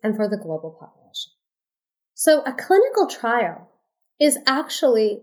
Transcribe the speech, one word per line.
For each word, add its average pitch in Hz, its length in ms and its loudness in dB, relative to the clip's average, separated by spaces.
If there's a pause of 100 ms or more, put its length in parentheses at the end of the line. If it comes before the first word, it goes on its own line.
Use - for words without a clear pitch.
and 214 140 -2
for 214 120 -2
the 208 100 -4
global 160 420 -10
population. - 540 -18 (840)
So 311 300 4
a 262 80 -6
clinical 392 540 2
trial 226 600 -4 (500)
is 294 280 4
actually 254 760 0